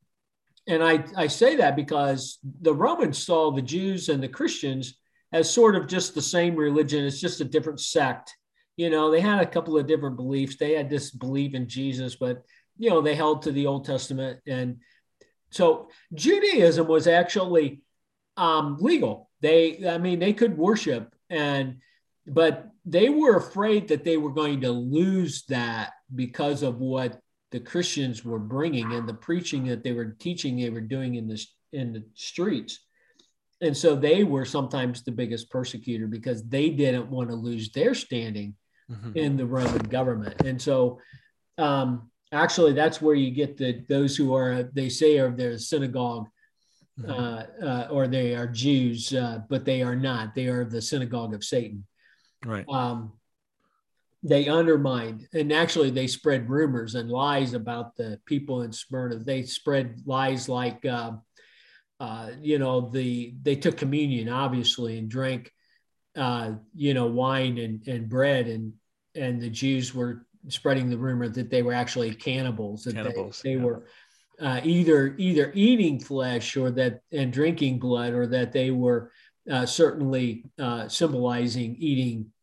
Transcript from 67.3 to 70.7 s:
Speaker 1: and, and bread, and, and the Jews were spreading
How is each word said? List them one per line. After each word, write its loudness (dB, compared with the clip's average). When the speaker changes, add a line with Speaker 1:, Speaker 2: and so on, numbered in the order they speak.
Speaker 1:
and, -8
and -6
bread, 2
and, -6
and -4
the -6
Jews -2
were -6
spreading 0